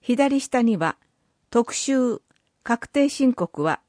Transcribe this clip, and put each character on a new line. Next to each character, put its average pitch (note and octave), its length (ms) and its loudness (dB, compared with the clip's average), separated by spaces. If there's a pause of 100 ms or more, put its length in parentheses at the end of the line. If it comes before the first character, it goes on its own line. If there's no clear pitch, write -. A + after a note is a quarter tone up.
左 C#4 400 0
下 B3 220 -2
に A3+ 140 2
は、 D#3+ 200 -2 (540)
「特 A#3 240 0
集、 B3+ 460 0 (420)
確 - 260 -4
定 C#4+ 200 2
申 C4 240 2
告 E3+ 320 -4
は D#3+ 240 -2